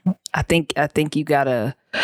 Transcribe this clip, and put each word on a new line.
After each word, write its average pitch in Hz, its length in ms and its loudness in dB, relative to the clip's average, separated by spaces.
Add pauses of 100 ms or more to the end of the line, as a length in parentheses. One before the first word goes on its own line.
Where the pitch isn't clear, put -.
(340)
I 151 80 0
think, 165 340 0
I 147 120 0
think 151 280 -2
you 151 80 0
gotta, 135 520 0 (280)